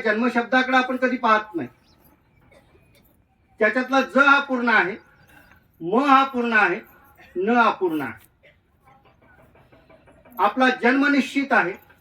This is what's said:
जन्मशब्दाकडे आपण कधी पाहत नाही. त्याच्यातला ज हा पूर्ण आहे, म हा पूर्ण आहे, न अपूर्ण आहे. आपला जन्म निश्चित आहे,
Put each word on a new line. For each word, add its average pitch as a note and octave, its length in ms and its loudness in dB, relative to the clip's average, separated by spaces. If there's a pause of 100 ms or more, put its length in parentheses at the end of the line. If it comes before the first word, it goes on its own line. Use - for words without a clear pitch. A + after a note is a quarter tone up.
जन्मशब्दाकडे A#3+ 720 0
आपण B3+ 200 0
कधी B3+ 200 -2
पाहत G#3+ 380 0
नाही. C3 140 -8 (1900)
त्याच्यातला B3+ 400 0 (140)
ज B3+ 40 2
हा C#4+ 260 4
पूर्ण B3 240 -4
आहे, G3 260 0 (880)
म F3+ 260 -2
हा C4+ 160 6 (100)
पूर्ण A#3 200 -4
आहे, G#3 280 0 (560)
न G#3 220 0
अपूर्ण F#3 440 0
आहे. A#2 240 -12 (2000)
आपला B3+ 300 2 (140)
जन्म C4+ 300 2
निश्चित C4+ 400 -2
आहे, F#3 200 0 (280)